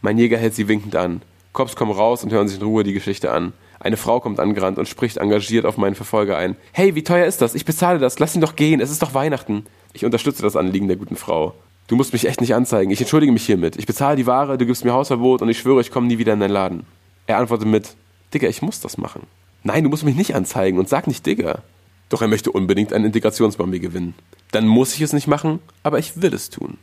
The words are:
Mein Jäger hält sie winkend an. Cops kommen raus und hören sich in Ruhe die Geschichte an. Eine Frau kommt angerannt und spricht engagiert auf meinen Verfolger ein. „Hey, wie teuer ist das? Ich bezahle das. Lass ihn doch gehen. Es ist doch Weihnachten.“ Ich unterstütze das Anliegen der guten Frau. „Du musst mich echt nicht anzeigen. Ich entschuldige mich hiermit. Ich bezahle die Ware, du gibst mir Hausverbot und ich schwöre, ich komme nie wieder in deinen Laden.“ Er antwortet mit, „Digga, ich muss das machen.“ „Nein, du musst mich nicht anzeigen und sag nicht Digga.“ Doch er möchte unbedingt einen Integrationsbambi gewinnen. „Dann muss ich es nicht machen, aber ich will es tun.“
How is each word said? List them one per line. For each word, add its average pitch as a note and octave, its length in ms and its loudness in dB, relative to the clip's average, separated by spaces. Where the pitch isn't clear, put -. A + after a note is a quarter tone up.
Mein A2 160 0
Jäger A#2 200 4
hält A2+ 180 0
sie G#2 140 -2
winkend G#2 260 0
an. F2 260 -2
Cops C3 240 -4
kommen G#2+ 160 0
raus A2 320 0
und G#2 80 -6
hören G#2 160 2
sich G2 140 -6
in G#2 40 -4
Ruhe A2 180 2
die G2 100 0
Geschichte G2 380 -4
an. E2+ 200 -2
Eine G#2+ 160 -2
Frau A#2 240 0
kommt G#2+ 180 -6
angerannt F#2+ 380 0
und - 100 -4
spricht - 300 -6
engagiert G#2 480 0
auf G#2+ 120 0
meinen G2 180 0
Verfolger G2+ 420 -2
ein. F#2 180 -2
„Hey, F#3 240 2
wie D#3 80 -2
teuer F3 220 2
ist D3+ 160 0
das? A#2 140 0
Ich - 100 -6
bezahle F3 340 2
das. B2+ 200 0
Lass D#3 160 0
ihn E3+ 60 4
doch D#3 140 0
gehen. D3+ 240 4
Es C3+ 120 0
ist D3+ 100 -4
doch C#3 120 -2
Weihnachten.“ C3+ 520 -2
Ich - 140 -6
unterstütze A#2 380 0
das G#2 120 0
Anliegen F#2 320 0
der F#2 100 0
guten G2 200 -10
Frau. D#2+ 360 -2
„Du A2+ 80 0
musst C3+ 180 2
mich A2+ 140 0
echt - 120 -4
nicht A#2+ 160 2
anzeigen. G#2+ 360 2
Ich G#2+ 100 0
entschuldige D3 300 4
mich A2+ 140 2
hiermit. F2 320 0
Ich - 100 -8
bezahle C#3 280 0
die B2+ 120 0
Ware, C3+ 300 0
du B2 80 2
gibst B2 200 -2
mir A#2+ 80 2
Hausverbot B2+ 480 2
und A2 80 0
ich A2+ 100 0
schwöre, B2+ 220 4
ich - 100 -4
komme A#2+ 160 0
nie A#2 120 0
wieder A2 140 2
in G#2 60 0
deinen G2 120 2
Laden.“ F#2 340 -2
Er A2 140 0
antwortet A2 280 0
mit, A2 280 0
„Digga, B2+ 140 0
ich - 140 -2
muss - 180 -6
das - 200 -12
machen.“ - 240 -10
„Nein, B2 200 0
du C3+ 60 4
musst D#3 140 -2
mich C#3 120 2
nicht F#3+ 200 0
anzeigen F#2+ 420 0
und F#2+ 100 2
sag C#3+ 200 0
nicht - 180 -4
Digga.“ - 380 -2
Doch - 120 0
er A2+ 60 2
möchte G#2+ 240 0
unbedingt G2 420 2
einen G#2+ 120 2
Integrationsbambi G#2 760 0
gewinnen. F2 340 -6
„Dann A2 160 2
muss A#2+ 280 4
ich D3+ 60 -4
es D3+ 120 0
nicht D3 140 0
machen, D#3 320 0
aber D3+ 160 0
ich D#3+ 220 -8
will F#3 120 2
es - 160 -8
tun.“ - 340 -12